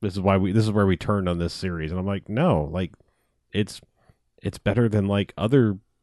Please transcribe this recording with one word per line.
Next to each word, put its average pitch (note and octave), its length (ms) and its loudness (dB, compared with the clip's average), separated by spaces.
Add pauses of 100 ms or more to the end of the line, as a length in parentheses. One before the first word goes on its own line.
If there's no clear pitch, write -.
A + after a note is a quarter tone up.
this G2 140 -4
is G2+ 60 -4
why G2 160 4
we, F#2+ 160 0
this A2 120 4
is A2 80 0
where G2+ 140 4
we F#2 100 2
turned G2 320 -2
on F2 100 -2
this E2+ 140 -2
series." E2 380 -6
And F2+ 100 -4
I'm F#2 60 -6
like, G2 220 -6
"No, G#2+ 440 0
like, F2+ 200 -4 (600)
it's, G2+ 280 -4 (640)
it's - 160 -6
better A2 300 2
than, G2+ 180 2
like, G2+ 300 0
other A2 420 2 (240)